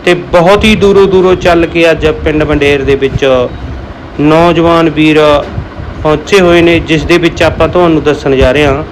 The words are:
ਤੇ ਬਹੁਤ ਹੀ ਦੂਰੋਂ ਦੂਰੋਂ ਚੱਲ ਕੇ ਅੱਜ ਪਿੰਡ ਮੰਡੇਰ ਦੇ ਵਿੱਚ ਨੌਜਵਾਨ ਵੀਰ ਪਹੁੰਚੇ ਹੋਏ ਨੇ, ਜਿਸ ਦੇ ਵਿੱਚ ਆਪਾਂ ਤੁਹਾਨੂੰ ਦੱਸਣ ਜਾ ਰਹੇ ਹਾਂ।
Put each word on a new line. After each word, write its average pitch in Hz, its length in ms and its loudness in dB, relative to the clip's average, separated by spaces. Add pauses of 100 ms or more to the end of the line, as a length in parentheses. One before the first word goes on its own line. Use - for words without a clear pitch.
ਤੇ 175 100 2 (180)
ਬਹੁਤ 185 320 4
ਹੀ 214 120 4
ਦੂਰੋਂ 196 320 4
ਦੂਰੋਂ 185 280 2
ਚੱਲ 170 300 0
ਕੇ 165 240 0
ਅੱਜ 156 160 -2 (180)
ਪਿੰਡ 156 180 -2
ਮੰਡੇਰ 143 420 0
ਦੇ 139 120 0
ਵਿੱਚ 131 520 -2 (720)
ਨੌਜਵਾਨ 165 720 2
ਵੀਰ 151 280 0 (840)
ਪਹੁੰਚੇ 156 380 0
ਹੋਏ 175 220 4
ਨੇ, 170 180 2
ਜਿਸ 156 240 -2
ਦੇ 165 140 2
ਵਿੱਚ 165 240 -2
ਆਪਾਂ 160 260 0
ਤੁਹਾਨੂੰ 165 340 0
ਦੱਸਣ 139 340 -2
ਜਾ 131 160 2
ਰਹੇ 147 140 0
ਹਾਂ। 143 260 -2